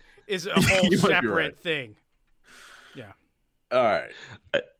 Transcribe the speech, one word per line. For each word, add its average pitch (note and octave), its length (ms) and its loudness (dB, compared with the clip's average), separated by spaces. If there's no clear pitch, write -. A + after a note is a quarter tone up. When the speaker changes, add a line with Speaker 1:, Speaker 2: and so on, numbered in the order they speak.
Speaker 1:
is F#3 200 -6
a F#3 40 -8
Speaker 2:
<laughs> E3+ 40 -6
Speaker 1:
whole F#3 100 4
Speaker 2:
You - 80 2
might F#3+ 160 2
be F#3 80 4
Speaker 1:
separate F3+ 360 2
Speaker 2:
right. D#3 240 -2
Speaker 1:
thing. C#3 380 -8
Yeah. G#2+ 200 -18
Speaker 2:
All B2+ 100 2
right. G2+ 300 0
Speaker 3:
I, - 80 0